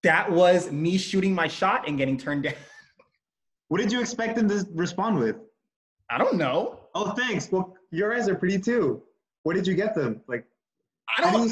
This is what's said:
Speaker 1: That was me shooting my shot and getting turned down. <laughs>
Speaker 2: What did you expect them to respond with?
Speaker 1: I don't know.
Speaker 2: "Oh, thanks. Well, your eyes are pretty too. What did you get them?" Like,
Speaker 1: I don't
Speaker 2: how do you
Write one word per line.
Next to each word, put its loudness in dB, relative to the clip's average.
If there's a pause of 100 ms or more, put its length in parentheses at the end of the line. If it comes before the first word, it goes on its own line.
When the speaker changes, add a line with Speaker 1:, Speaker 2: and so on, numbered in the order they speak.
Speaker 1:
That 4
was 6
me 0
shooting 0
my 0
shot 0
and -4
getting 0
turned -4
down. -4
<laughs> -20 (1040)
Speaker 2:
What 0
did 0
you 0
expect -4
them 2
to 0
respond -2
with? 0 (720)
Speaker 1:
I -4
don't 2
know. -2
Speaker 2:
"Oh, -2
thanks. -4
Well, -2 (180)
your -2
eyes -2
are 0
pretty 0
too. 0 (420)
What 0
did 0
you 2
get 0
them?" -2
Like, -8 (720)
Speaker 1:
I 0
don't 4
Speaker 2:
how 4
do 4
you 2